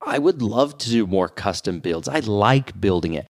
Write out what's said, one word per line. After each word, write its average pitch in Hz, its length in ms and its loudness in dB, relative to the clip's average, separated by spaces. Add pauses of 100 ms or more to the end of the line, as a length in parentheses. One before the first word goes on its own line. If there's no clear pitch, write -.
I - 160 -2
would 151 240 2
love 127 380 0
to 120 100 -6
do 117 160 2
more 92 220 2
custom 92 520 -4
builds. 82 280 -4
I 151 140 -2
like 110 580 2
building 87 340 2
it. 76 240 -8